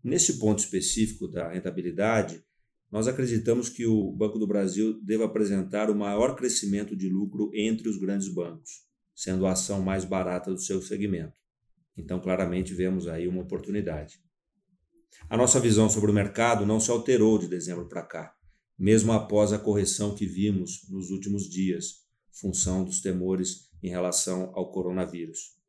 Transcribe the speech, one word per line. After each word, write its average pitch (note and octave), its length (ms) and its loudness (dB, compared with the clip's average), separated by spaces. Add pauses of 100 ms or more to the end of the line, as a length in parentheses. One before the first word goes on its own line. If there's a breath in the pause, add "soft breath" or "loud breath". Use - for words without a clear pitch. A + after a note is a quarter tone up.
Nesse D3+ 340 2
ponto G#2+ 220 4
específico G#2 680 0
da E2+ 220 -6
rentabilidade, F2+ 920 -2 (480)
nós A2 160 0
acreditamos A#2+ 600 0
que A#2 200 -4
o G#2+ 240 4
Banco G#2 260 -2
do G#2+ 80 0
Brasil G2+ 580 0
deva A2 220 0
apresentar G#2 640 0
o G#2 60 4
maior G#2 400 0
crescimento G#2 600 -2
de F#2+ 140 -4
lucro G2 460 -2
entre A2 340 0
os G2 80 -2
grandes F#2+ 300 -2
bancos, E2+ 560 -8 (320)
sendo F#2 300 0
a F#2 60 4
ação G2 280 -2
mais F#2+ 260 0
barata F2+ 460 -2
do F#2 80 -4
seu F#2+ 220 -2
segmento. G2 520 -4 (600)
Então, F2 240 -6
claramente, F#2 540 -2
vemos F2+ 340 -2
aí E2 200 -4
uma F2+ 160 -4
oportunidade. F2 760 -6 (1080 loud breath)
A A2 80 0
nossa B2 220 6
visão A2 280 6
sobre G#2 220 2
o G#2 40 6
mercado G#2 520 4
não A2 140 4
se A2 100 0
alterou A2+ 480 6
de F2+ 100 0
dezembro F2 400 -6
pra F2 140 -8
cá, - 340 -12 (420)
mesmo G#2+ 340 6
após G#2 420 4
a G#2 60 0
correção G#2 560 0
que G#2 100 -4
vimos F#2+ 640 -2
nos F#2 220 -8
últimos G2 360 -4
dias, F2+ 600 -4 (240)
função F#2 520 -2
dos - 180 -4
temores F#2 680 -2 (140)
em F#2 60 -4
relação F2+ 680 -2
ao F#2 160 -4
coronavírus. F2+ 960 -6